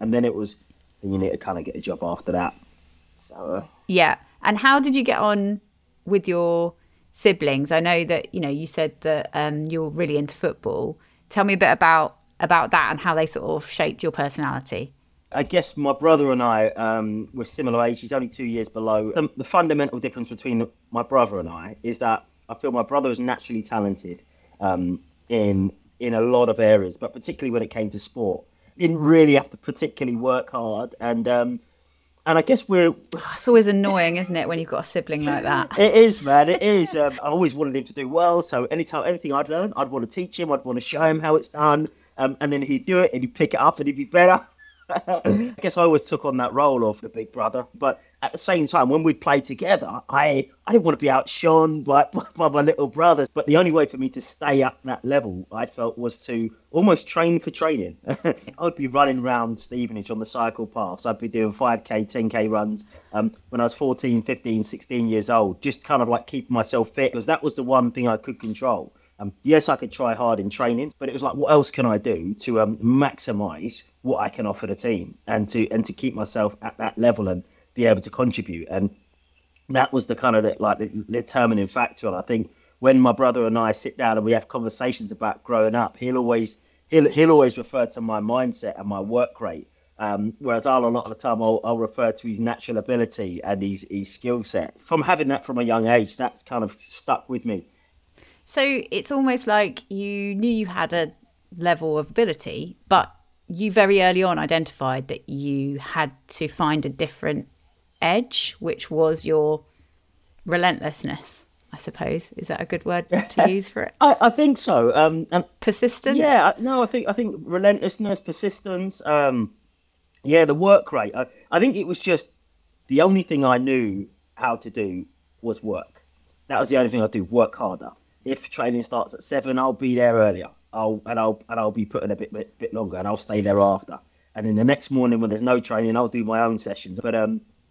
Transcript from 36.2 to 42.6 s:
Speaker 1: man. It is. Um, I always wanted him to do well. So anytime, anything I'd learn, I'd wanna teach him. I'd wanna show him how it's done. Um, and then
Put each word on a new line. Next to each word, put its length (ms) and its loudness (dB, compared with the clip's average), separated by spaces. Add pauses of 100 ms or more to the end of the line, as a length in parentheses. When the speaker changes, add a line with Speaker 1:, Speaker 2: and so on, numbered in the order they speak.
Speaker 1:
man. 260 6
It 140 0
is. 320 2
Um, 280 2
I 40 -8
always 280 2
wanted 220 -2
him 80 -2
to 80 -18
do 160 -8
well. 320 4
So 260 -2
anytime, 400 -4
anything 260 -4
I'd 160 -2
learn, 280 -4
I'd 140 -2
wanna 160 -4
teach 320 -10
him. 140 -4
I'd 120 -2
wanna 160 -4
show 220 -4
him 180 2
how 160 2
it's 120 -4
done. 400 2 (300)
Um, 220 -2
and 120 -2
then 100 -2